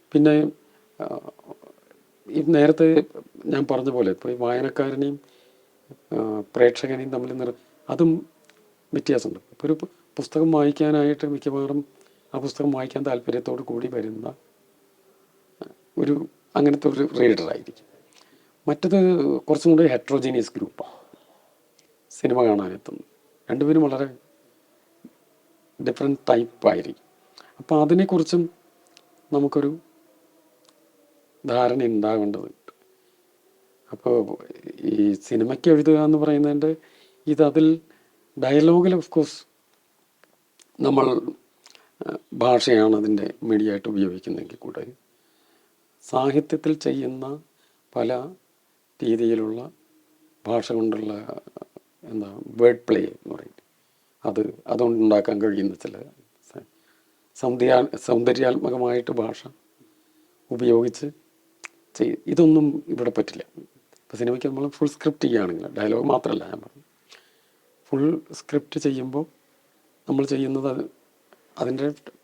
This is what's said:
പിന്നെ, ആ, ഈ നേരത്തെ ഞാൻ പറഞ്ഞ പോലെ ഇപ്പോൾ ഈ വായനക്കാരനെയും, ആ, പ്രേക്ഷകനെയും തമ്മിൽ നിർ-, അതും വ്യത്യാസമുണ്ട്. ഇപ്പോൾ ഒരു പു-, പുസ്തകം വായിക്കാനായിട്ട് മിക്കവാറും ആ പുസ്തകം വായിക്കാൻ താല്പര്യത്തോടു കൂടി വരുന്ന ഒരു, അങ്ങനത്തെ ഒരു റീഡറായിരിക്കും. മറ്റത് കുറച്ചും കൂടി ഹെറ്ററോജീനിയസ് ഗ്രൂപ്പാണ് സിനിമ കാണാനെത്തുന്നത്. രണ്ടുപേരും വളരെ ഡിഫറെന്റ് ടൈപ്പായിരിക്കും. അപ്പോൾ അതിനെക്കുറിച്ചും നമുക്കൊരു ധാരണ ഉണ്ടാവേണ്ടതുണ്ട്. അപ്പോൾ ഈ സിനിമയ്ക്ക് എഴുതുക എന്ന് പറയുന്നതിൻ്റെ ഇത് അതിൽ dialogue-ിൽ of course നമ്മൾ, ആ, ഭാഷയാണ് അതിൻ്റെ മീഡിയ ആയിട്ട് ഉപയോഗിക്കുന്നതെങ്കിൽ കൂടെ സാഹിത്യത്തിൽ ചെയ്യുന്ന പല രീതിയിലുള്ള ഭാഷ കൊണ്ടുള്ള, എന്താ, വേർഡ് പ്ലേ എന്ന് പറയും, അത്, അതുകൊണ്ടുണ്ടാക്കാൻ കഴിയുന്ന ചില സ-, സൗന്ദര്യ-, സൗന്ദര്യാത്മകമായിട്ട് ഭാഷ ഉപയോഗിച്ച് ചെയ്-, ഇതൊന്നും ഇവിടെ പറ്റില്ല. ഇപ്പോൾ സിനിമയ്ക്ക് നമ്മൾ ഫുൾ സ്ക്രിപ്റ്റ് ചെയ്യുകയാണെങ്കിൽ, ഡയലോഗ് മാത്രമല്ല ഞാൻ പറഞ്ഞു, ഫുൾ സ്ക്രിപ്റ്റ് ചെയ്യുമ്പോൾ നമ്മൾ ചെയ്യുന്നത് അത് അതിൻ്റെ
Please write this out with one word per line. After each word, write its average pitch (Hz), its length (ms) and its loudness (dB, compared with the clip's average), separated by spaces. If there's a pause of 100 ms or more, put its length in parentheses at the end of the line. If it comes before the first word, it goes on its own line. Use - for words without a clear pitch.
(120)
പിന്നെ, 151 400 4 (520)
ആ, - 280 -12 (960)
ഈ 156 120 -2
നേരത്തെ 156 600 4 (420)
ഞാൻ 139 260 -2
പറഞ്ഞ 131 180 -4
പോലെ 120 220 0
ഇപ്പോൾ 123 200 -8
ഈ 123 40 -8
വായനക്കാരനെയും, 135 840 -4 (720)
ആ, 110 520 -6 (120)
പ്രേക്ഷകനെയും 131 540 2
തമ്മിൽ 127 240 -8
നിർ-, 123 220 -8 (340)
അതും 160 400 2 (640)
വ്യത്യാസമുണ്ട്. 131 460 -2
ഇപ്പോൾ - 280 -10
ഒരു 156 60 2
പു-, 156 160 -8 (260)
പുസ്തകം 160 360 0
വായിക്കാനായിട്ട് 147 760 2
മിക്കവാറും 139 580 -4 (480)
ആ 135 60 -8
പുസ്തകം 139 320 -4
വായിക്കാൻ 135 340 -6
താല്പര്യത്തോടു 123 560 -4
കൂടി 120 260 -8
വരുന്ന 113 480 -8 (1600)
ഒരു, 143 300 -2 (280)
അങ്ങനത്തെ 143 320 2
ഒരു 139 220 0 (100)
റീഡറായിരിക്കും. 101 680 0 (840)
മറ്റത് 170 320 2 (400)
കുറച്ചും 151 320 2
കൂടി 160 160 8
ഹെറ്ററോജീനിയസ് 127 680 -2
ഗ്രൂപ്പാണ് - 400 -12 (1160)
സിനിമ 123 320 0
കാണാനെത്തുന്നത്. 101 640 -2 (460)
രണ്ടുപേരും 147 300 2
വളരെ 135 360 -2 (1700)
ഡിഫറെന്റ് 139 360 -2 (100)
ടൈപ്പായിരിക്കും. 117 760 -2 (520)
അപ്പോൾ 151 240 0
അതിനെക്കുറിച്ചും 175 680 2 (840)
നമുക്കൊരു 143 440 0 (1700)
ധാരണ 123 380 0
ഉണ്ടാവേണ്ടതുണ്ട്. 104 880 -2 (1200)
അപ്പോൾ 117 460 -2 (440)
ഈ 104 320 2
സിനിമയ്ക്ക് 117 580 0
എഴുതുക 151 340 6
എന്ന് 156 120 4
പറയുന്നതിൻ്റെ 147 580 2 (520)
ഇത് 151 160 2
അതിൽ 156 360 4 (580)
dialogue-ിൽ 160 580 4
of 165 100 -2
course - 420 -4 (1300)
നമ്മൾ, 135 520 2 (760)
ആ, - 100 -8 (160)
ഭാഷയാണ് 120 600 4
അതിൻ്റെ 104 380 0 (100)
മീഡിയ 107 280 2
ആയിട്ട് 101 180 -6
ഉപയോഗിക്കുന്നതെങ്കിൽ 92 640 -4
കൂടെ - 380 -14 (1080)
സാഹിത്യത്തിൽ 147 720 0
ചെയ്യുന്ന 135 720 -6 (520)
പല 123 380 -4 (720)
രീതിയിലുള്ള 113 680 -2 (760)
ഭാഷ 117 240 -2
കൊണ്ടുള്ള, 107 720 -4 (640)
എന്താ, 107 440 -10
വേർഡ് 117 320 4 (100)
പ്ലേ 101 120 2
എന്ന് - 340 -10
പറയും, - 200 -20 (720)
അത്, 104 420 -4
അതുകൊണ്ടുണ്ടാക്കാൻ 110 760 2
കഴിയുന്ന 98 340 -2
ചില - 260 -14 (520)
സ-, - 140 -20 (680)
സൗന്ദര്യ-, 123 640 2
സൗന്ദര്യാത്മകമായിട്ട് 123 1120 0
ഭാഷ 113 360 -6 (1040)
ഉപയോഗിച്ച് 120 560 2 (880)
ചെയ്-, - 320 -2
ഇതൊന്നും 151 600 4
ഇവിടെ 120 300 -4
പറ്റില്ല. - 260 -4 (140)
ഇപ്പോൾ - 600 -20
സിനിമയ്ക്ക് 123 300 -2
നമ്മൾ 135 200 -6
ഫുൾ 143 200 -2
സ്ക്രിപ്റ്റ് 147 360 -4
ചെയ്യുകയാണെങ്കിൽ, 95 440 -2
ഡയലോഗ് 110 400 -2
മാത്രമല്ല - 360 -2
ഞാൻ - 180 -14
പറഞ്ഞു, - 220 -20 (1080)
ഫുൾ 151 300 0 (100)
സ്ക്രിപ്റ്റ് - 480 -8
ചെയ്യുമ്പോൾ 135 460 -4 (840)
നമ്മൾ 139 160 0
ചെയ്യുന്നത് 135 420 -2
അത് 131 220 -6 (680)
അതിൻ്റെ 131 320 -4 (340)